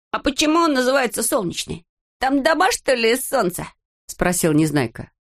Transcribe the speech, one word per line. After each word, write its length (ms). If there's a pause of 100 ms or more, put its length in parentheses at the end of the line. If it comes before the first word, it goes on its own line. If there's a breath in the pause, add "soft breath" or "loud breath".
(100)
"А 80
почему 400
он 140
называется 500
Солнечный? 640 (320)
Там 240
дома, 300
что 220
ли, 180
из 140
солнца?" 420 (380)
спросил 460
Незнайка. 600 (220)